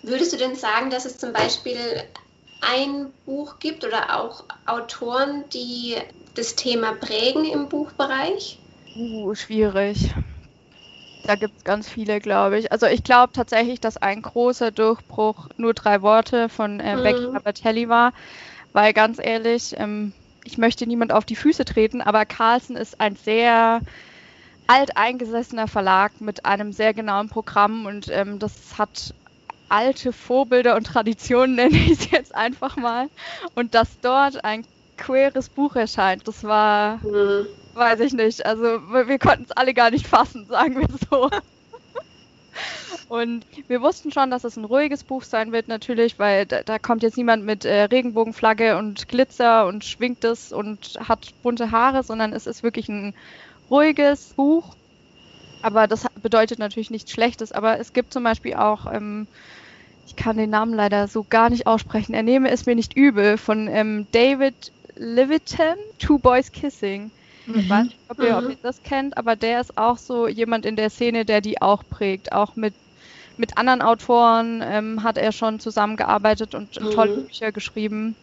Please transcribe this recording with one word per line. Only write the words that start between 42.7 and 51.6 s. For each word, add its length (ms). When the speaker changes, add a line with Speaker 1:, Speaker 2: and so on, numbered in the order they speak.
Speaker 2:
Und 360
wir 160
wussten 300
schon, 180
dass 140
es 120
ein 80
ruhiges 400
Buch 200
sein 280
wird, 140
natürlich, 540
weil 260
da, 160
da 160
kommt 240
jetzt 140
niemand 280
mit, 200
äh, 200
Regenbogenflagge 920
und 320
Glitzer 580
und 180
schwingt 380
es 300
und 460
hat 340
bunte 300